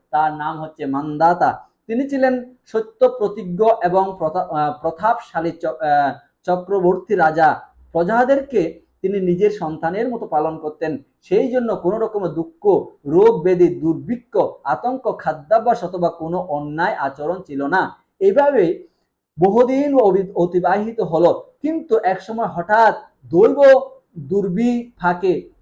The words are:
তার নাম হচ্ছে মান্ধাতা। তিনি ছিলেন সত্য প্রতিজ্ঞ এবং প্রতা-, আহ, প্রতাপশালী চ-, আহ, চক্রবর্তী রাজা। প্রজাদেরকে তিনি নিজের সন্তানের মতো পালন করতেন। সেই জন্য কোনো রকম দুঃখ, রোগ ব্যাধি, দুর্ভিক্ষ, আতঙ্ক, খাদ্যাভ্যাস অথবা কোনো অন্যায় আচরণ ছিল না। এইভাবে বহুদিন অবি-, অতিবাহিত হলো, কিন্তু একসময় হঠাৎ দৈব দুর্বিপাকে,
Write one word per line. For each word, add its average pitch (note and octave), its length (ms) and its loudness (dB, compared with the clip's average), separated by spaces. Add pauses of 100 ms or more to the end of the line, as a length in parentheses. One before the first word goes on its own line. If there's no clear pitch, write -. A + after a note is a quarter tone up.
(100)
তার D#3 240 0
নাম D#3 260 -8
হচ্ছে D#3 260 -10
মান্ধাতা। D3+ 840 -2 (160)
তিনি B3+ 220 -4
ছিলেন C4 460 -2 (120)
সত্য A3 420 0
প্রতিজ্ঞ G3+ 600 -2 (140)
এবং F#3 360 0
প্রতা-, E3 360 -4
আহ, D3 260 -2
প্রতাপশালী E3 680 -2
চ-, D#3+ 160 -8
আহ, D3 460 0 (300)
চক্রবর্তী F3+ 720 0
রাজা। D#3 460 2 (320)
প্রজাদেরকে A#3+ 880 0 (220)
তিনি G3 180 -2
নিজের F#3 300 2
সন্তানের E3+ 580 -6
মতো A#3+ 180 -8
পালন D#3+ 320 -2
করতেন। D#3 400 -8 (220)
সেই A#3 300 0
জন্য A#3 260 -2
কোনো G3+ 220 -4
রকম G#3 300 -4
দুঃখ, D#3+ 380 -8 (400)
রোগ F3+ 360 4
ব্যাধি, F3 380 2
দুর্ভিক্ষ, D#3+ 580 -4 (260)
আতঙ্ক, G#3+ 540 -4
খাদ্যাভ্যাস G3 640 0
অথবা F3 240 -4
কোনো E3 300 -6
অন্যায় D3 560 -4
আচরণ D3 480 -6
ছিল C#3 240 -8
না। E3+ 300 -2 (220)
এইভাবে G#3 680 2 (540)
বহুদিন B3+ 600 2
অবি-, F#3+ 360 2
অতিবাহিত F#3 640 0
হলো, E3 320 2 (300)
কিন্তু D4 360 -2
একসময় G#3+ 480 -4
হঠাৎ G#3 480 2 (320)
দৈব C4 640 6 (280)
দুর্বিপাকে, F#3 1300 -2 (120)